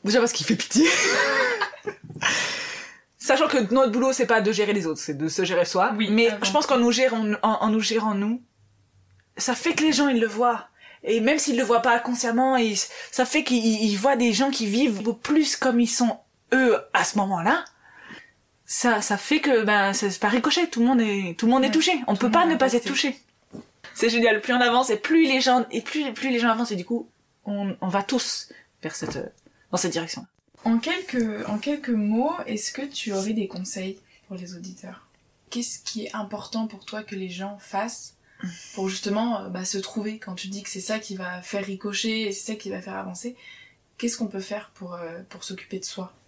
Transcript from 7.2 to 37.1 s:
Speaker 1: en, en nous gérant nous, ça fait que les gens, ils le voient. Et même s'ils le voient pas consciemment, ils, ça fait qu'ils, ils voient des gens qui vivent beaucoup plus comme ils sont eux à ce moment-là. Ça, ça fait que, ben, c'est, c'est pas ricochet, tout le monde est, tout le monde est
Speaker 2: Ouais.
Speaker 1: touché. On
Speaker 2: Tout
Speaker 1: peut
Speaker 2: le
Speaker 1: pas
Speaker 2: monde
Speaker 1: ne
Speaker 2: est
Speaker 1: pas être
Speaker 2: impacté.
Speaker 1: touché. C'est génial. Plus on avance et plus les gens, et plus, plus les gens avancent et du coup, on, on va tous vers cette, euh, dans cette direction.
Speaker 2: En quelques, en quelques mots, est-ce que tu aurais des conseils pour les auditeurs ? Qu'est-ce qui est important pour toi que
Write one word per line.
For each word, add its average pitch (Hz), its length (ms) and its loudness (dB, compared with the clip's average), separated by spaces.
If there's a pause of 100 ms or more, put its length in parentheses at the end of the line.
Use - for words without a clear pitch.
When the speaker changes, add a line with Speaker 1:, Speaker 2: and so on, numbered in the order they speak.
Speaker 1:
en, 220 60 2
en 220 200 2
nous 220 120 2
gérant 214 340 0
nous, 214 260 -2 (960)
ça - 180 -2
fait 330 200 -2
que 302 80 0
les 311 100 4
gens, 277 160 2
ils 247 120 2
le 226 60 2
voient. 220 420 0 (340)
Et 226 180 0
même 277 180 2
s'ils 285 200 0
le 262 60 2
voient 233 180 4
pas 233 160 4
consciemment, 247 580 0
ils, 214 220 2 (320)
ça 254 160 0
fait - 180 0
qu'ils, 233 220 2
ils 214 300 2
voient 254 200 2
des 233 160 4
gens 269 180 2
qui 240 160 -2
vivent 214 360 2
beaucoup 226 160 -2
plus 302 380 2
comme 240 240 2
ils 240 80 4
sont 233 300 0 (360)
eux 254 240 6 (160)
à 190 100 4
ce - 140 0
moment-là. 196 460 0 (1000)
Ça, 220 380 2
ça 202 160 0
fait 302 220 0
que, 247 240 4
ben, 202 280 4
c'est, 196 180 0
c'est 190 100 -8
pas 214 80 2
ricochet, 285 400 2
tout 233 120 -4
le 233 60 6
monde 254 140 6
est, 196 360 0
tout 226 100 0
le 240 60 6
monde 262 120 4
est - 20 4
Speaker 2:
Ouais. - 60 2
Speaker 1:
touché. 320 200 4 (140)
On 214 80 2
Speaker 2:
Tout 196 60 -2
Speaker 1:
peut 247 60 2
Speaker 2:
le 220 60 2
Speaker 1:
pas 339 80 6
Speaker 2:
monde 349 100 4
Speaker 1:
ne 320 40 4
Speaker 2:
est 233 40 0
Speaker 1:
pas 269 80 4
être 240 100 2
Speaker 2:
impacté. 233 120 0
Speaker 1:
touché. 277 320 -2 (720)
C'est 226 160 2
génial. 226 300 4
Plus 247 140 -2
on 247 60 4
avance 247 300 4
et 214 60 4
plus 320 300 4
les 262 140 4
gens, 254 300 4
et 226 120 -4
plus, 285 320 -4
plus 262 160 -4
les 240 80 2
gens 233 120 4
avancent 226 200 0
et 208 60 -2
du 175 80 -6
coup, 233 240 -4 (360)
on, 202 360 -4
on 185 80 -2
va 196 140 0
tous - 500 -4 (300)
vers 156 120 -8
cette, - 220 -8
euh, - 100 -6 (440)
dans 180 80 -2
cette 175 140 0
direction. 165 340 -6 (380)
Speaker 2:
En 226 140 2
quelques, 240 720 -4
en 208 80 -4
quelques 294 320 -4
mots, 226 460 0 (120)
est-ce 214 260 -4
que 262 100 -8
tu 277 300 -8
aurais 196 200 -2
des 208 160 -2
conseils 190 500 -8 (280)
pour 190 100 -12
les 180 180 -12
auditeurs ? 185 520 -18 (440)
Qu'est-ce - 280 -6
qui - 260 -8
est - 100 -12
important 214 520 -6
pour 202 180 -14
toi 214 180 -12
que 214 120 -14